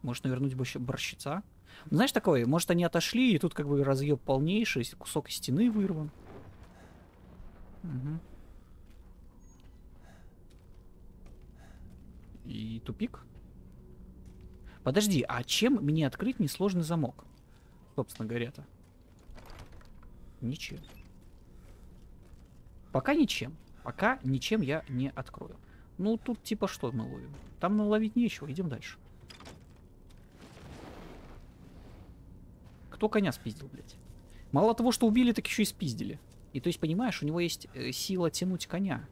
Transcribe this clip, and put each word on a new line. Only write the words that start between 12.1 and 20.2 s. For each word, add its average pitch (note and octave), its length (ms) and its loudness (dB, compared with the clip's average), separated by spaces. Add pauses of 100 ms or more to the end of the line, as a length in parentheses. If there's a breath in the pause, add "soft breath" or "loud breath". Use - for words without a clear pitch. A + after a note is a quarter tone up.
И A2 360 -6
тупик. - 400 -6 (1600 loud breath)
Подожди, E3+ 460 4
а B2 160 -2
чем B3+ 300 4
мне D3+ 320 4
открыть G#3+ 340 0
несложный F3+ 420 2
замок? D#3 420 0 (720 soft breath)
Собственно A2+ 340 -4
говоря-то. A#2 360 -4 (1800)